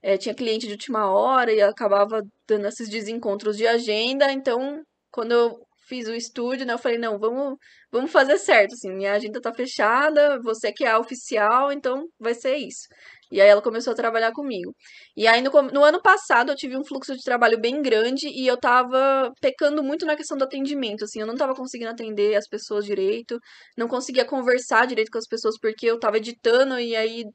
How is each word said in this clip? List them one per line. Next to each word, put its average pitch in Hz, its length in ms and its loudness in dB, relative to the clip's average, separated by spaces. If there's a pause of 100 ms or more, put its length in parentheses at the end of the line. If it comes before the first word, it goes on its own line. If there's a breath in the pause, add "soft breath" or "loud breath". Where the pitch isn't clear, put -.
é, 196 160 2
tinha 208 160 -6
cliente 226 320 -4
de 208 60 -8
última 214 400 -2
hora 240 400 4
e 214 100 4
acabava 208 600 2 (260)
dando 208 180 2
esses 214 220 -8
desencontros 214 680 -4
de 220 120 -4
agenda. 240 640 0
Então, 269 500 -4 (300)
quando 233 200 -4
eu 233 240 4 (320)
fiz 247 180 -8
o 226 80 -6
estúdio, 247 520 -6
né, 233 80 -2
eu 226 40 -6
falei, 233 200 -2
"Não, 226 200 -4
vamos, 262 380 -2 (340 soft breath)
vamos 262 220 -2
fazer 277 260 6
certo, 240 360 4
assim, 202 180 -12
minha 196 220 -2
agenda 214 260 -4
tá 233 140 -6
fechada, 269 880 2
você 220 300 -4
que - 120 -6
é 240 60 2
a 220 80 4
oficial, 247 760 0
então 277 320 -4 (160)
vai 233 140 -2
ser 262 220 -2
isso." - 300 -10 (460 loud breath)
E 190 80 2
aí 196 80 10
ela 208 140 8
começou 233 300 -2
a 208 40 -4
trabalhar 226 360 0
comigo. 240 420 -8 (420 loud breath)
E 214 100 0
aí 233 160 6
no 269 80 0
com-, 294 120 6
no 269 200 2
ano 311 200 6
passado 277 500 4
eu 277 40 -2
tive 262 200 -8
um 277 80 -6
fluxo 269 320 -10
de 262 60 -16
trabalho 233 380 2
bem 247 220 -2
grande 254 460 0
e 262 180 -4
eu 254 120 2
tava 254 840 2
pecando 294 420 0
muito 285 240 -4
na 302 100 0
questão 302 200 -8
do 269 80 0
atendimento, 269 600 -6
assim, 214 160 -10
eu 214 60 -6
não 233 100 -8
tava 269 180 -2
conseguindo 254 360 -10
atender 214 460 -2
as 208 100 -2
pessoas 208 380 -6
direito, 208 540 -4 (380 loud breath)
não 233 120 -4
conseguia 254 380 -2
conversar 254 600 2
direito 220 240 -2
com 233 80 -6
as 220 80 -8
pessoas - 320 -4
porque 220 280 -4
eu 233 120 0
tava 220 200 0
editando 240 600 0
e 233 180 -4
aí 226 280 -4 (100)